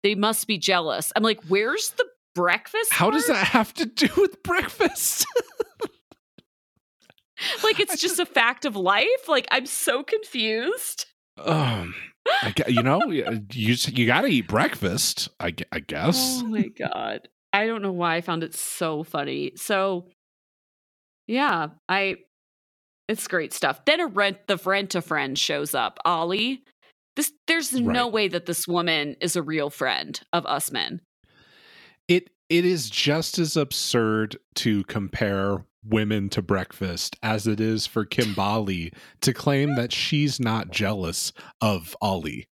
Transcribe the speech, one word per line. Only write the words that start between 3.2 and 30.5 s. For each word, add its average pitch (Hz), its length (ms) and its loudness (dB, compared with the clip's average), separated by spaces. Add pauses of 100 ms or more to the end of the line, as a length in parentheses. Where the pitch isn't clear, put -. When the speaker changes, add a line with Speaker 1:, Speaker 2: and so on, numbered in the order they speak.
Speaker 1:
part?" 254 120 2
Speaker 2:
that 190 100 2
have 220 260 2
to 285 120 -2
do - 220 2 (100)
with 381 240 2
breakfast? - 880 0
<laughs> - 60 -2 (2250)
Speaker 1:
Like, 427 160 4
it's 403 140 0
Speaker 2:
I - 20 -2
Speaker 1:
just 339 220 -2
Speaker 2:
just - 20 0
Speaker 1:
a 359 80 0
fact 240 380 2
of 240 100 -2
life? 202 540 2
Like, 277 240 2
I'm 262 120 2
so 277 380 -2
confused. 269 1040 -4 (340)
Speaker 2:
Um, 117 540 0 (480)
I - 80 -2
gue-, - 140 -2 (100)
you 113 80 4
know, 139 240 4
y-, 117 340 -2 (120)
you 117 220 2
s-, 123 140 0
you 120 180 2
gotta 120 200 4
eat 123 220 2
breakfast, - 800 0 (100)
I 87 140 -4
gue-, 82 180 -10
I - 80 -6
guess. 254 640 0
Speaker 1:
Oh 226 60 -6
my 220 180 2
God. - 640 -6 (240)
I 208 160 4
don't 226 120 -2
know 196 120 -2
why 175 240 2
I 170 60 -2
found 165 200 -2
it 160 140 -8
so 160 480 -4
funny. 143 500 -6
So, 190 540 -2 (1200)
yeah, 214 400 0 (200)
I, 190 280 0 (920)
it's 220 220 -4
great 165 240 -2
stuff. - 340 -2
Then 311 140 4
a 330 80 0
rent, 196 400 0
the 196 80 2
Rent-A-Friend 170 840 -2
shows 147 380 0
up. 120 280 -2
Ollie, 190 600 0 (500)
this, 294 160 -2 (160)
there's 330 260 0
no 247 340 2
Speaker 2:
Right. 226 60 -4
Speaker 1:
way 214 140 2
that 170 200 -2
this 170 200 -4
woman 165 540 0
is 175 160 -2
a 170 60 0
real 147 280 -2
friend - 480 -4 (140)
of 170 120 0
Usman. 131 580 -4 (1080)